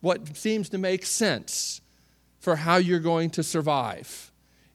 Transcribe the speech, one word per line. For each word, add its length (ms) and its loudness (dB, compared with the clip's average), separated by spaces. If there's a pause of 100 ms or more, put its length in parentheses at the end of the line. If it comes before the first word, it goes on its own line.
what 340 -2
seems 320 -2
to 80 -6
make 300 0
sense 720 -2 (600)
for 180 2
how 180 2
you're 240 4
going 320 0
to 100 -4
survive. 920 -2 (420)